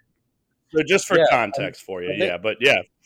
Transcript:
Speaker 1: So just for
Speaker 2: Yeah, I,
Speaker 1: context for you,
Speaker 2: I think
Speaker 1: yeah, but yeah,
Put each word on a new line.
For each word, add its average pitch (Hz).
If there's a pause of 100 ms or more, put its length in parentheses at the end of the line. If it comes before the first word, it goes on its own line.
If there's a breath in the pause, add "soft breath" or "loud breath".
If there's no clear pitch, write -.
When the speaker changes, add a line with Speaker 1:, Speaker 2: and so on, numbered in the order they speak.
(760)
Speaker 1:
So 156
just 190
for 185
Speaker 2:
Yeah, 165
I, 139
Speaker 1:
context 104
for 92
you, 90
Speaker 2:
I 95
think 98
Speaker 1:
yeah, 87
but 104
yeah, 127 (320)